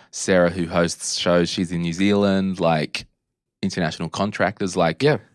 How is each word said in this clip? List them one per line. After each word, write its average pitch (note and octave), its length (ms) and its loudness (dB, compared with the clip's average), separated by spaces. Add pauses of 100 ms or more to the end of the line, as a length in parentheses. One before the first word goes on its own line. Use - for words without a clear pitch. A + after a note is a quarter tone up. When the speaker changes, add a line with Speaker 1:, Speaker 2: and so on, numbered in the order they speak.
(100)
Speaker 1:
Sarah, F2+ 380 2
who F2 180 -2
hosts E2+ 520 -2
shows, F2 320 2
she's F2+ 200 -4
in E2+ 120 -4
New E2+ 100 -2
Zealand, G2 680 0
like, D#2+ 440 0 (560)
international E2+ 480 -4
contractors, G2 680 -2
like, E2 260 0
Speaker 2:
Yeah. C#3 160 2 (160)